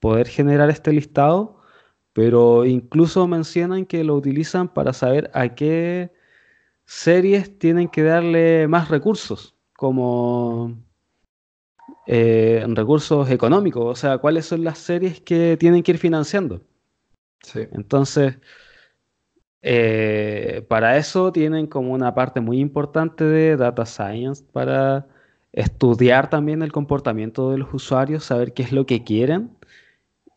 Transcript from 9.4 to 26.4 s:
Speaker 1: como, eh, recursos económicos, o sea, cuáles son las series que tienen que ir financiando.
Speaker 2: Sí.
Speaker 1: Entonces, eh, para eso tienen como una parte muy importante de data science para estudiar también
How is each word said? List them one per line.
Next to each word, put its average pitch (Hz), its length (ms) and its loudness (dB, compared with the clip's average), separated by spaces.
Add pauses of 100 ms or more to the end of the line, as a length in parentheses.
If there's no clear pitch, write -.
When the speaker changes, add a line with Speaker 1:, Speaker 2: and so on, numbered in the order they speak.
Speaker 1:
como, 120 1000 -2 (1300)
eh, 113 640 2
recursos 135 640 0
económicos, 127 540 0
o 120 100 -4
sea, 135 220 -2
cuáles 156 280 -2
son 165 200 -4
las 156 120 -6
series 175 440 -6
que 170 360 0
tienen 170 260 4
que 180 100 2
ir 165 40 -4
financiando. 160 640 -2 (840)
Speaker 2:
Sí. - 300 -10
Speaker 1:
Entonces, 139 640 0 (1200)
eh, 110 1080 -2
para 113 280 2
eso 185 340 -2
tienen 156 360 -2
como 131 260 -6
una 127 220 -2
parte 127 260 -2
muy 117 180 -2
importante 147 680 -4
de 156 320 2
data 120 280 -2
science 113 580 -10 (100)
para 135 540 -2 (440)
estudiar 123 760 2
también 151 320 -2